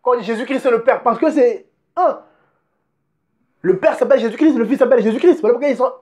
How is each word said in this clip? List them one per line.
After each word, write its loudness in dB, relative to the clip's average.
quand 0
on 0
dit -8
Jésus-Christ, -6
c'est -2
le 0
Père, 0
parce -2
que 0
c'est 0
un. -2
Le 0
Père 0
s'appelle 2
Jésus-Christ, 0
le 0
Fils -2
s'appelle 2
Jésus-Christ. 2
Voilà 2
pourquoi -2
ils -2
sont -2